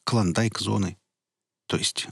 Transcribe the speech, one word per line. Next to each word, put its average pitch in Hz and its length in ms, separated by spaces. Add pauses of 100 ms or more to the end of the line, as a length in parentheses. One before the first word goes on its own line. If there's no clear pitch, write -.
клондайк 110 540
зоны. 101 400 (680)
То - 100
есть - 360